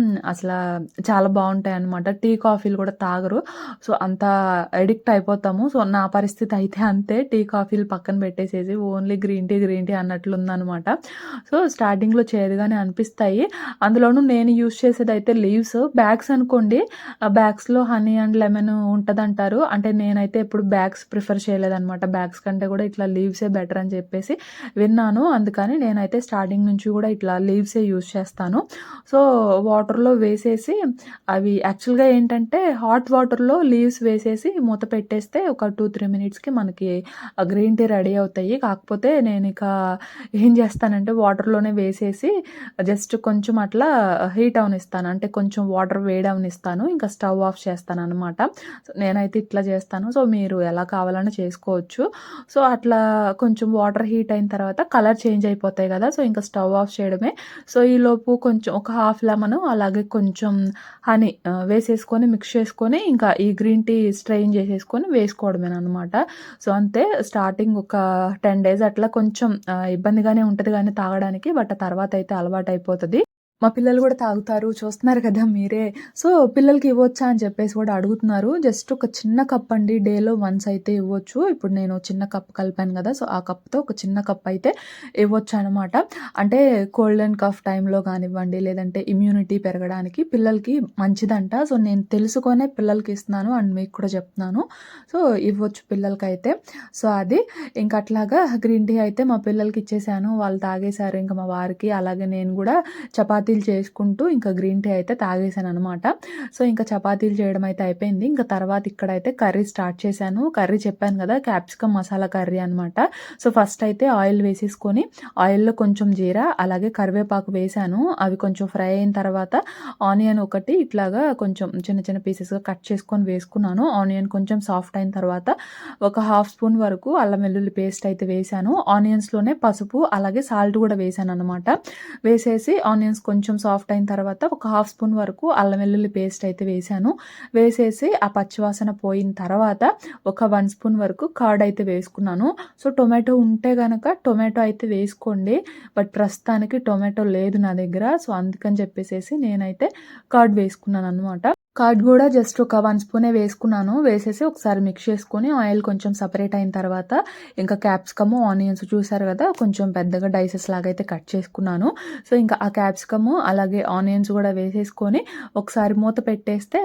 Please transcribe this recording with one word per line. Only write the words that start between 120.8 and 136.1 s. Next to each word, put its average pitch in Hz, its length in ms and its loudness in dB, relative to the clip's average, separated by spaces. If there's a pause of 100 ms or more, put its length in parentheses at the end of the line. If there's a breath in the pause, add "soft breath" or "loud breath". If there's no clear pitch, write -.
కొంచెం 190 340 -4 (120)
చిన్న 196 200 -2
చిన్న 190 200 -4
పీసెస్‌గా 190 420 -6
కట్ 185 220 -8
చేసుకొని 202 400 -2
వేసుకున్నాను. 185 680 -2
ఆనియన్ 196 380 0
కొంచెం 202 300 -2
సాఫ్ట్ 185 360 -4
అయిన 196 140 -2
తర్వాత 180 380 -4 (540 loud breath)
ఒక 202 180 0
హాఫ్ 208 300 2
స్పూన్ 226 300 0
వరకు 202 360 -2
అల్లం 202 260 2
వెల్లుల్లి 196 320 -2
పేస్ట్ 190 320 -4
అయితే 190 200 -4
వేశాను. 190 460 -2 (160)
ఆనియన్స్‌లోనే 214 720 2
పసుపు 208 400 0 (120)
అలాగే 196 300 -2
సాల్ట్ 208 360 0
కూడా 214 180 2
వేశాను 185 360 -2
అనమాట. 180 360 -4 (560 loud breath)
వేసేసి 226 500 2 (100)
ఆనియన్స్ 214 380 0
కొంచెం 202 180 0 (180)
సాఫ్ట్ 202 340 -2
అయిన 202 120 0
తర్వాత 196 380 -4 (100)
ఒక - 160 -6
హాఫ్ 214 220 2
స్పూన్ 220 240 -2
వరకు 202 380 -4
అల్లం 202 280 2
వెల్లుల్లి 208 300 0